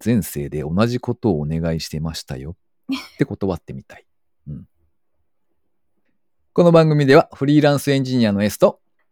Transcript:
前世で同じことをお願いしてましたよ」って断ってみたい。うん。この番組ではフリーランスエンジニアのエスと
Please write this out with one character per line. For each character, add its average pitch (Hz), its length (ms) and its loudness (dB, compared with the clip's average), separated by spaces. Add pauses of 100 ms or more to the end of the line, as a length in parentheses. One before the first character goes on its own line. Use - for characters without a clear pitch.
前 113 180 0
世 71 260 -10
で 73 140 -8
同 87 240 -2
じ 120 140 -4
こ 120 160 -6
と 113 140 -2
を 78 100 0
お 73 40 -6
願 82 300 -4
い 80 60 -4
し - 80 -12
て 78 100 -10
ま 80 160 -8
し - 80 -12
た 69 140 -12
よ」 69 180 -14 (600)
っ - 40 -20
て 143 60 -2
断 - 280 -8
っ - 80 -8
て - 120 -18
み 67 100 -14
た - 140 -20
い。 - 100 -20 (400)
う 73 60 -14
ん。 - 160 -16 (1800)
こ - 100 0
の 175 80 6
番 165 180 6
組 147 160 2
で 135 120 8
は 160 180 4
フ 139 120 -4
リ 147 120 4
ー 147 60 2
ラ 143 100 4
ン 135 60 -2
ス 143 100 -4
エ 135 80 0
ン 135 60 -2
ジ 127 120 -4
ニ 117 120 2
ア 104 40 0
の 101 120 0
エ 104 60 0
ス - 80 -12
と - 200 2 (340)